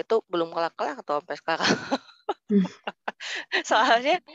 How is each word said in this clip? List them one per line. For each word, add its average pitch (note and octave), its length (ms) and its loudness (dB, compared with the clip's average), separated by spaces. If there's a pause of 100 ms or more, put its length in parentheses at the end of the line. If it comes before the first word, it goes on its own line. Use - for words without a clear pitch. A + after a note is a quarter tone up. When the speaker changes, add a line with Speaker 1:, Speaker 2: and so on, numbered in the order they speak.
Speaker 1:
itu - 120 0 (180)
belum E3+ 220 0
kelar-kelar G3+ 420 -4 (100)
tuh D3 140 -2
sampai D3 200 -10
sekarang. - 300 0
<laughs> - 360 -4 (440)
Speaker 2:
Hmm. G3 160 4 (1000)
Speaker 1:
Soalnya A#3+ 520 4 (140)